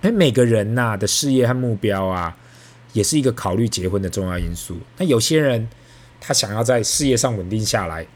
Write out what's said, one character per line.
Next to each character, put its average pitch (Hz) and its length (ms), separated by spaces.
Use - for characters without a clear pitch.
因 190 100
为 233 60
每 160 160
个 123 120
人 110 300
呐， 117 220
的 101 100
事 143 240
业 127 160
和 123 80
目 123 220
标 95 300
啊， 90 300
也 104 120
是 156 120
一 147 60
个 131 80
考 101 240
虑 113 140
结 92 200
婚 95 140
的 92 80
重 95 180
要 90 80
因 85 200
素。 - 200
那 185 100
有 123 140
些 156 180
人 120 300
他 - 140
想 101 180
要 110 120
在 120 180
事 - 240
业 131 100
上 117 220
稳 90 100
定 107 160
下 104 220
来， 82 180